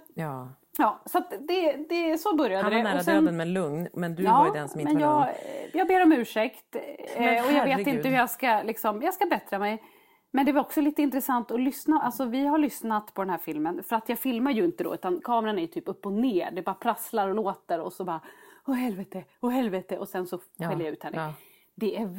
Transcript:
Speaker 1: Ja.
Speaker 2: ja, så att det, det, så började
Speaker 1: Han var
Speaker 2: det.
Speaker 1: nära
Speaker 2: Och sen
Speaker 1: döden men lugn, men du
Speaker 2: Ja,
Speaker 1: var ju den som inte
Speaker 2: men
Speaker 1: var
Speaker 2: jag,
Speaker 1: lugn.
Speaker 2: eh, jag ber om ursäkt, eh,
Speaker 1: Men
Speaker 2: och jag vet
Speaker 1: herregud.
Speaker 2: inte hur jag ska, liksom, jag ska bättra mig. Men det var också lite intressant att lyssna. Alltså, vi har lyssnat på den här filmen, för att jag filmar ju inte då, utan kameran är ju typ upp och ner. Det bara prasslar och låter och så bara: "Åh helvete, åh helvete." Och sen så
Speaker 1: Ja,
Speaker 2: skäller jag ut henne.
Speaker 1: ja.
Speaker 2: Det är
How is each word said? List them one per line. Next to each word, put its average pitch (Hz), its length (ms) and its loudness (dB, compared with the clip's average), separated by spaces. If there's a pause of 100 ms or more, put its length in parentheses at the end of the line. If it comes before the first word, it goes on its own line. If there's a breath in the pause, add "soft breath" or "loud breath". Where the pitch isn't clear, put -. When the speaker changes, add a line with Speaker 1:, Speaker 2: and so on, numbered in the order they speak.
(140)
Speaker 1:
Ja. 131 360 -8 (280)
Speaker 2:
ja, 226 280 2
så - 120 -2
att - 160 -2 (140)
det, 349 240 2 (180)
det, 339 280 0
så 359 180 0
började 202 280 2
Speaker 1:
Han 208 80 2
var 220 60 4
Speaker 2:
det. 233 60 2
Speaker 1:
nära 190 160 0
Speaker 2:
Och 175 60 -2
sen 165 180 4
Speaker 1:
döden 170 140 2
men 165 160 -2
lugn, 170 400 -2
men 170 220 -4
du 175 80 -2
Speaker 2:
Ja, 220 140 6
Speaker 1:
var 294 80 8
ju 392 80 2
den 147 160 -6
som - 100 -8
inte 294 140 0
Speaker 2:
men 302 100 4
Speaker 1:
var 294 60 4
Speaker 2:
jag, 302 100 4
Speaker 1:
lugn. - 440 -4 (100)
Speaker 2:
eh, 311 40 -2
jag 359 100 2
ber 370 160 6
om 320 80 10
ursäkt, 240 640 0
eh, - 60 -6 (360)
Speaker 1:
Men 240 120 2 (160)
Speaker 2:
och 277 60 2
jag 285 120 6
vet 277 120 2
Speaker 1:
herregud. 202 200 0
Speaker 2:
inte 233 140 0
hur 262 60 2
jag 247 140 4
ska, 226 340 2
liksom, 214 380 -4
jag 339 120 0
ska 403 120 0
bättra 240 340 -2
mig. 208 240 -2 (480 soft breath)
Men 269 140 2
det 285 60 4
var 269 100 4
också - 200 -2
lite 294 200 2
intressant 247 500 0
att 233 80 0
lyssna. 277 420 2
Alltså, 247 240 -2
vi 262 200 0
har 294 120 2
lyssnat 226 560 0
på - 80 -4
den 190 80 -2
här 170 80 0
filmen, 156 460 -4
för - 120 -2
att 220 140 -4
jag 233 100 -4
filmar 262 320 0
ju 214 140 2
inte 175 180 -2
då, - 100 -4
utan - 300 -4
kameran 220 340 0
är 170 40 0
ju 165 60 -2
typ - 200 -8
upp 196 180 -8
och 196 80 -4
ner. 208 380 0
Det 175 100 -6
bara 185 140 -4
prasslar 220 540 -2
och 190 60 -2
låter 190 440 -2
och 185 140 -8
så - 100 -10
bara: 165 180 -4 (460 loud breath)
"Åh 269 80 0
helvete, 196 480 -4 (180)
åh 247 100 0
helvete." 214 460 -2
Och 202 120 -8
sen 180 180 -4
så 180 120 -6 (180)
Speaker 1:
Ja, 170 120 -4
Speaker 2:
skäller 160 160 -2
jag 151 80 -4
ut - 100 -12
henne. 160 140 -8
Speaker 1:
ja. 156 160 -6 (420 soft breath)
Speaker 2:
Det 202 220 -4
är 226 80 -4 (140)